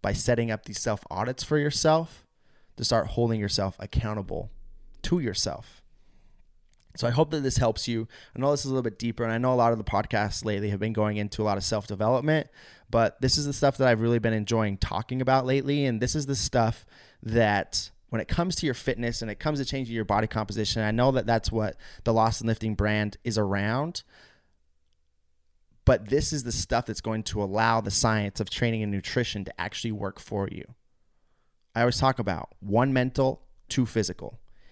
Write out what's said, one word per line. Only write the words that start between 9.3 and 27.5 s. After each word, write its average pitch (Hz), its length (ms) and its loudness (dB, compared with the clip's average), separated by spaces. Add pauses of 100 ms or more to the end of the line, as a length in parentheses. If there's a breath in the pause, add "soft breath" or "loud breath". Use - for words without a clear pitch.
I 113 40 0
know 127 160 2
a - 20 4
lot 117 180 6
of 110 60 0
the 104 60 -6
podcasts 104 580 0
lately 104 280 -2
have 98 100 -2
been 110 140 -2
going 107 240 0
into 104 240 -4
a - 20 2
lot 101 140 2
of 98 60 -6
self-development, 117 840 0 (400 loud breath)
but 113 320 2
this 127 160 2
is 147 80 -2
the 143 80 -2
stuff - 240 2
that 131 120 4
I've 113 120 4
really 117 200 2
been 113 120 2
enjoying 107 460 0
talking 127 420 -4
about 131 240 4
lately, 139 400 2
and 117 160 0
this 123 140 0
is 151 100 -2
the 135 120 -2
stuff - 500 0 (360 loud breath)
that 107 680 0 (180)
when 113 120 -2
it - 80 -6
comes 175 280 0
to 147 100 -2
your 131 80 0
fitness 117 460 -4
and 113 100 -6
it 104 100 -10
comes 151 180 0
to 135 60 -2
changing 123 300 -6
your 110 100 0
body 104 240 2
composition, 107 520 -2
I 107 120 2
know 123 180 4
that 127 160 2
that's 113 240 2
what 110 260 -2 (280 loud breath)
the 113 80 2
Lost 113 280 4
and 113 60 -2
Lifting 110 280 0
brand 107 500 0
is 107 120 -2
around, 107 680 -2 (1800 soft breath)
but 110 240 4
this 139 240 2
is 139 120 -2
the 120 80 -4
stuff - 340 -2
that's 107 140 -6
going 110 240 -4
to 104 180 -4
allow 113 380 2